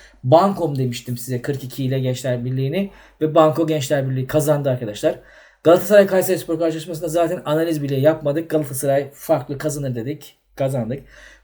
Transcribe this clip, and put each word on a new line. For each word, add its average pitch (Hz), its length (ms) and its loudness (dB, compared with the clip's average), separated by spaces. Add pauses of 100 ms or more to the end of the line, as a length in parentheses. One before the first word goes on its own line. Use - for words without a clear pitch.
(240)
Bankom 165 540 4
demiştim 123 400 -4
size 123 240 -6
kırk 139 220 -6
iki 131 200 -8
ile 131 160 -2
Gençler 127 440 -2
Birliği'ni 135 460 -2 (300)
ve 151 140 0
Banko 156 320 4
Gençler 143 440 0
Birliği 131 160 -2
kazandı 143 440 2
arkadaşlar. 117 480 -2 (460)
Galatasaray 190 420 6
Kayserispor 180 520 0
karşılaşmasında 160 500 -4
zaten 170 360 0
analiz 156 380 0
bile 139 140 -2
yapmadık. 151 540 0
Galatasaray 139 640 0
farklı 139 460 -2
kazanır 139 360 -4
dedik. 120 420 -10 (200)
Kazandık. 135 460 -4 (420)